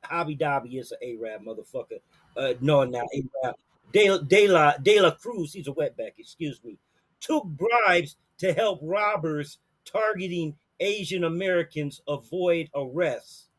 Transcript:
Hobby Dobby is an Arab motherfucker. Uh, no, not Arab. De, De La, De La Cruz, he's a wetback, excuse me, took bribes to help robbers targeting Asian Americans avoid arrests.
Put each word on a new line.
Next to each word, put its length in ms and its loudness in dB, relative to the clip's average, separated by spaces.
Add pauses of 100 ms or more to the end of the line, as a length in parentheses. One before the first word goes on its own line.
Hobby 320 -4
Dobby 440 -2
is 140 -12
an 100 -14
Arab 420 -10
motherfucker. 560 -12 (360)
Uh, 240 -2
no, 240 6
not 220 -4 (380)
Arab. 120 -4 (360)
De, 300 6
De 260 6
La, 300 6
De 220 6
La 100 6
Cruz, 420 -8
he's 160 -12
a 40 -8
wetback, 460 -4
excuse 460 -10
me, 140 -18 (420)
took 240 -2
bribes 720 2 (220)
to 160 0
help 280 0
robbers 760 -4 (260)
targeting 720 -2 (240)
Asian 440 -2
Americans 840 -2
avoid 680 -2
arrests. 760 -6 (100)